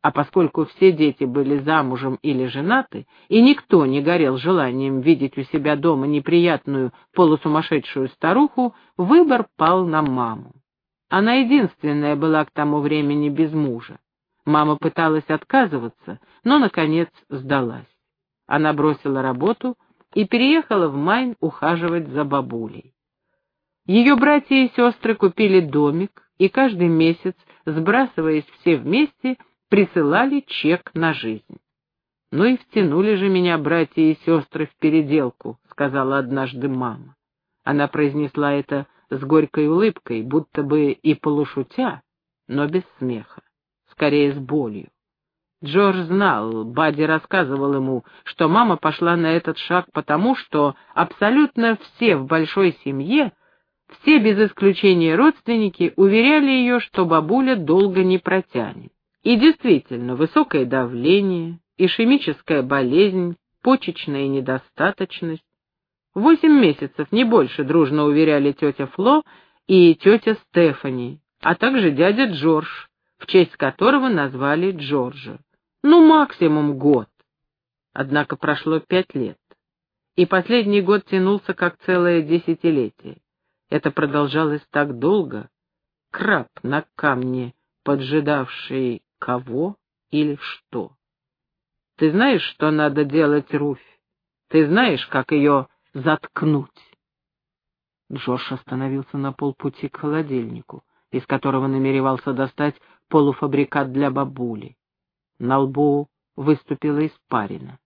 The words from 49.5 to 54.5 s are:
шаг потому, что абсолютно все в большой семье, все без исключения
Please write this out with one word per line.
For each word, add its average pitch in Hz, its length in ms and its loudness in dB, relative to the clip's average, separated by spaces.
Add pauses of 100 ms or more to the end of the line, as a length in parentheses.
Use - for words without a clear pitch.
шаг 180 340 -2
потому, 165 420 -2
что 147 400 -2 (200)
абсолютно 226 840 0
все 214 400 0
в 131 100 -6
большой 160 560 0
семье, 170 500 -2 (680)
все 302 180 6
без 208 200 4
исключения 190 800 2